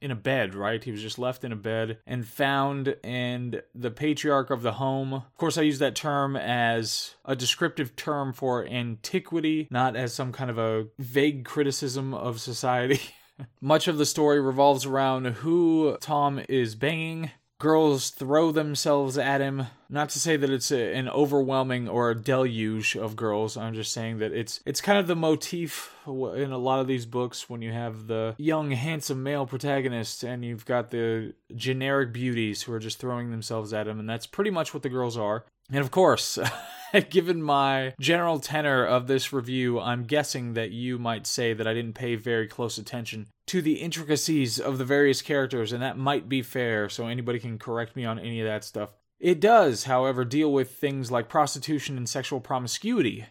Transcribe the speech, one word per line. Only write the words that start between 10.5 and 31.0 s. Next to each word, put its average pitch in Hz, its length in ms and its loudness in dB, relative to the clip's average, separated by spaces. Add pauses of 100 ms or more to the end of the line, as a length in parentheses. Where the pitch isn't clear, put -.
a 110 300 0 (120)
vague 135 460 2
criticism 135 680 -2
of 113 260 -4
society. 127 600 0 (280)
<laughs> - 300 -20
Much 151 280 4
of 156 100 0
the 147 80 4
story 147 340 4
revolves 135 460 4
around 131 400 0
who 160 720 2
Tom 143 480 0
is 120 280 2
banging. 160 540 -4 (280)
Girls 151 520 4
throw 151 420 2
themselves 147 640 2
at 139 240 2
him. 135 280 -2 (200)
Not 143 220 -2
to 147 100 -4
say 165 160 2
that 139 140 2
it's 135 200 0
a, 117 220 2
an 127 160 -2
overwhelming 131 800 2
or 117 220 2
a 113 40 2
deluge 113 840 0
of 107 200 -4
girls. 110 400 0
I'm 113 160 -6
just 110 220 -6
saying 113 240 -4
that 107 140 -2
it's, 113 340 -4
it's - 160 -4
kind 202 160 4
of 190 80 2
the 170 100 0
motif 160 760 -2 (100)
w-, 131 300 -6
in 135 180 -2
a 131 60 -4
lot 131 220 2
of 131 60 2
these 127 200 -2
books 123 420 -4
when 117 140 -10
you 113 100 -6
have 113 360 -6
the 110 280 -2
young, 151 360 0
handsome 135 500 -2
male 139 240 -2
protagonist 131 760 -2
and 123 220 -6
you've 117 220 -8
got 120 240 0
the 113 420 -2 (220)